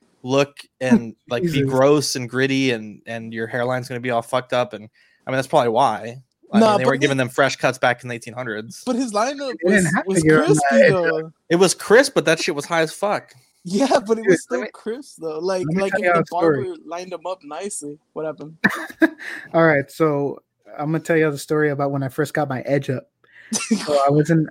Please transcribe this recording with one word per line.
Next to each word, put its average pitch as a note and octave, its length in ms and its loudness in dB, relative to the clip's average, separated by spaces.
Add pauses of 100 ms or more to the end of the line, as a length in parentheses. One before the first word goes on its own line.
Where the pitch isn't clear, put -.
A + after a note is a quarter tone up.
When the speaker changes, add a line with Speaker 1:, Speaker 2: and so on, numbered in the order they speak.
(240)
Speaker 1:
look C#3 340 0 (220)
and, A#2 420 0
Speaker 2:
<laughs> - 80 -18
Speaker 1:
like, A#2+ 140 -4
be E3+ 60 0
Speaker 2:
Jesus. C#3+ 200 0
Speaker 1:
gross C#3 460 4
and B2 140 -6
gritty, C3+ 420 0
and, A2 340 -6
and A2+ 280 -10
your A2+ 140 -6
hairline's B2 420 -4
gonna B2 100 -8
be B2 120 -6
all A#2 100 0
fucked B2+ 320 -4
up." B2 200 0
And, G#2+ 160 -14 (380)
I C3 40 -6
mean, C3 60 -2
that's C3 100 -2
probably C3 220 4
why. A#2 520 0 (320)
I G#3 60 4
Speaker 3:
Nah, A3 120 6
Speaker 1:
mean, G3+ 80 4
they B2+ 60 -2
Speaker 3:
but C3+ 60 4
Speaker 1:
were C3+ 60 2
giving C#3 200 0
Speaker 3:
they C3 60 2
Speaker 1:
them A#2+ 60 -4
fresh C3+ 280 0
cuts C3 200 0
back B2 260 0
in B2 60 -12
the A#2+ 60 -8
eighteen A#2 180 -14
hundreds. A#2 520 -10
Speaker 3:
But B3 100 -2
his B3 160 -4
lineup C4 420 -4 (100)
Speaker 2:
They F3+ 80 2
didn't G3+ 120 4
Speaker 3:
was, D#3 100 0
Speaker 2:
have C4 120 0
to - 80 -12
Speaker 3:
was E3+ 100 2
Speaker 2:
give D#3 80 6
him D3+ 80 6
that - 60 0
Speaker 3:
crispy, C#3+ 320 4
Speaker 2:
head - 160 8
Speaker 3:
though. D#3+ 380 -2 (180)
Speaker 1:
It E3 80 2
was F#3 180 6
crisp, C4 400 4
but E3 100 2
that D#3+ 140 2
shit D#3+ 160 -2
was C#3+ 100 -6
high E3 160 0
as D#3+ 120 -2
fuck. G3 400 -6 (320)
Speaker 3:
Yeah, C4 420 2
but A3+ 100 0
it A3+ 60 -6
Speaker 2:
Dude, G#3+ 80 -6
Speaker 3:
was E3+ 120 2
still B3 160 -6
Speaker 2:
let B3 80 -6
me, - 60 -10
Speaker 3:
crisp, B3 460 -12
though. D#3+ 200 -8
Like, F#3 280 -4
Speaker 2:
let D#3+ 80 -2
me G3 80 0
Speaker 3:
like, G3 80 -2
Speaker 2:
tell G3 100 0
Speaker 3:
if F#3+ 40 0
Speaker 2:
y'all F3 100 2
Speaker 3:
the E3 60 2
Speaker 2:
a D#3 40 -2
story. E3 380 0
Speaker 3:
barber - 220 -10
lined F3+ 280 -12
him E3 140 -10
up F#3 160 -8
nicely, D3 560 -12 (140)
what D#3 120 -8
happened? D#3 320 -12 (440)
Speaker 2:
<laughs> - 520 -4
All E3 120 4
right, C#3+ 260 2
so C#3+ 500 -2 (360)
I'm D3 140 -6
gonna D#3+ 120 0
tell E3 140 0
y'all D#3 140 2
the C#3+ 60 -6
story D3+ 320 0
about C#3+ 220 -2
when C#3 100 -2
I C3+ 60 -4
first C#3 260 -4
got D3 160 -2
my B2+ 120 -6
edge C#3 280 -2
up. C3 200 -6 (420)
Speaker 3:
<laughs> A3 80 -2 (260)
Speaker 2:
So D3+ 80 -2 (120)
I C#3+ 60 4
was D3+ 180 2
in, D#3+ 220 2